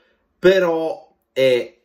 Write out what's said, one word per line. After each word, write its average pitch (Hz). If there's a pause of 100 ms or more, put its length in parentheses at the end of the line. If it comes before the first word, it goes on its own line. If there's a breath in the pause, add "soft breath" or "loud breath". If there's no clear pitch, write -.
(400 soft breath)
però 170 (200)
è 127